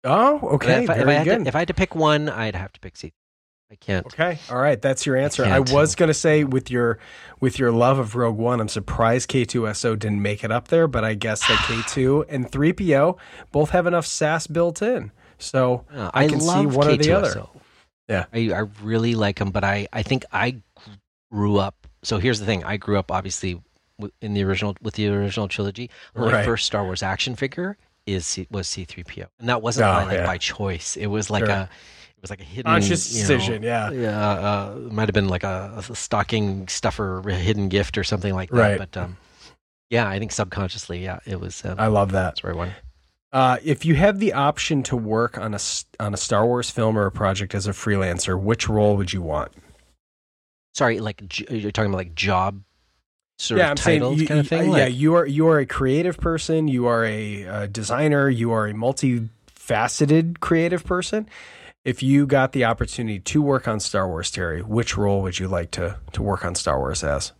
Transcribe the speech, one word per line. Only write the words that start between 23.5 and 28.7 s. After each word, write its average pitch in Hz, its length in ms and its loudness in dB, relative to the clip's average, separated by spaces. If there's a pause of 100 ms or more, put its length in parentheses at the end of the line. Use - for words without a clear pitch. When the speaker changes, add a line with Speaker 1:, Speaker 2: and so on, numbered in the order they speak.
Speaker 2:
w-, 101 140 -12 (100)
in 107 100 -6
the 101 120 2
original, 95 360 -2
with 110 140 -8
the 104 140 0
original 101 400 -2
trilogy. 104 420 -6 (240)
My 117 160 0
Speaker 1:
Right. 104 140 2
Speaker 2:
first 113 220 -2
Star 101 180 -2
Wars 92 180 -6
action 98 320 -4
figure 175 420 -6 (300)
is 95 200 -4
C-, 90 240 -8
was 98 180 -6
C 92 160 -8